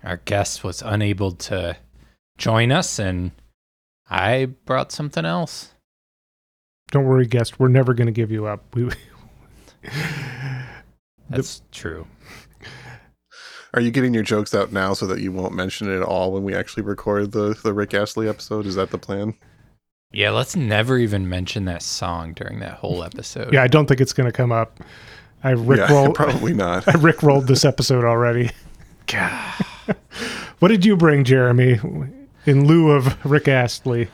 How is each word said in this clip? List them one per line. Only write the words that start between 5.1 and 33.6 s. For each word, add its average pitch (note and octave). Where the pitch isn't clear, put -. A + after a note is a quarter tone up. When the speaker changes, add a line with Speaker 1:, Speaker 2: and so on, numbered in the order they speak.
Speaker 1:
else. E3+
Speaker 2:
Don't C#3
worry, C3
guest. A#2
We're C3
never B2+
gonna A#2
give A2
you G#2+
up. G#2
We, A#2+
<laughs> C3
Speaker 1:
That's -
true. E2
Speaker 3:
Are A#2+
you A#2+
getting B2+
your A2
jokes G#2+
out G2
now G2
so F#2+
that F#2+
you F#2+
won't F#2
mention F#2+
it F#2+
at F#2
all F#2
when G2
we F#2+
actually F#2+
record G2+
the, G#2+
the G#2+
Rick G2+
Astley G#2+
episode? G#2
Is F#2
that F#2+
the G2+
plan? G#2
Speaker 1:
Yeah, G#2
let's A#2
never B2
even G2+
mention F#2
that E2+
song E2+
during G#2+
that G2
whole F2+
episode. -
Speaker 2:
Yeah, -
I -
don't D3+
think C3
it's C3
gonna B2
come B2
up. A2+
I C3
Speaker 3:
Yeah, -
<laughs> A#2
Speaker 2:
rickrolled, C#3+
Speaker 3:
probably C#3
not. F#2
Speaker 2:
<laughs> -
I -
rickrolled D3+
this B2+
episode B2+
already. A#2+
Speaker 1:
God. -
Speaker 2:
<laughs> G#3
What F3
did G3+
you G#3
bring, D3+
Jeremy, B2
in C#3+
lieu D#3+
of C3+
Rick D3
Astley? B2